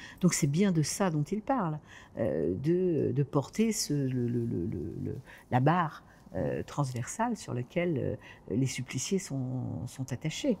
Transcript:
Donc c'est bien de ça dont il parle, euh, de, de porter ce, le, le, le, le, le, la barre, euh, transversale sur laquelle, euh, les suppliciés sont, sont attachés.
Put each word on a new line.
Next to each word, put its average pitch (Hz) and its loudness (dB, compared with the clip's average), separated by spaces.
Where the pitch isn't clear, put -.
Donc 180 6
c'est - 2
bien 185 4
de 160 4
ça 185 2
dont 147 2
il 208 -2
parle, 185 0
euh, 80 2
de, 160 2
de 135 2
porter 214 2
ce, - -2
le, 131 0
le, 117 0
le, 110 0
le, - -4
le, - -4
la 123 4
barre, 156 2
euh, 73 -2
transversale 143 -2
sur - -10
laquelle, 156 0
euh, 104 0
les 127 4
suppliciés 127 -2
sont, 127 -4
sont - -8
attachés. 185 0